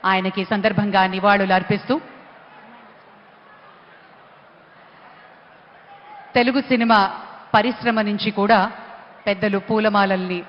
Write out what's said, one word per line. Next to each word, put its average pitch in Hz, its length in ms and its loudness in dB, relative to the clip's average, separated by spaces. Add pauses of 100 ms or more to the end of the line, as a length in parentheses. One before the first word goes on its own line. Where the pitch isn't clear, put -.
ఆయనకి 190 380 0
ఈ - 20 -4
సందర్భంగా 202 640 0
నివాళులు 190 460 2
అర్పిస్తూ, 202 480 0 (4000)
తెలుగు 254 260 0
సినిమా 226 500 2 (440)
పరిశ్రమ 226 460 0
నుంచి 208 300 -2
కూడా 202 420 2 (540)
పెద్దలు 202 320 -2
పూలమాలల్ని 196 920 0